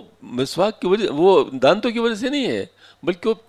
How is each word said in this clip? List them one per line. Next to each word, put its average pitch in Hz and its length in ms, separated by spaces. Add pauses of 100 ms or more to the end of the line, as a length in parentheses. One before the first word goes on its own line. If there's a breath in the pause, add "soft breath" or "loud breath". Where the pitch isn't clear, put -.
(240)
मिसवाक 135 560
की 190 80
वजह, 208 220
वो 151 460
दांतों 180 360
की 220 60
वजह 233 180
से 247 140
नहीं 277 160
है, 107 240 (320 soft breath)
बल्कि 180 260
वो 226 60 (140)